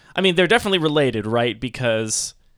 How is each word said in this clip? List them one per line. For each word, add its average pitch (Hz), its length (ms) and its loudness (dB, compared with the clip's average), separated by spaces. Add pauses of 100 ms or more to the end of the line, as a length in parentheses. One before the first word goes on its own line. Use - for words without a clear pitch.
(140)
I 185 60 -4
mean, 185 140 2
they're 180 120 4
definitely 196 340 2
related, 139 460 0
right? 117 320 0
Because 113 760 -4 (240)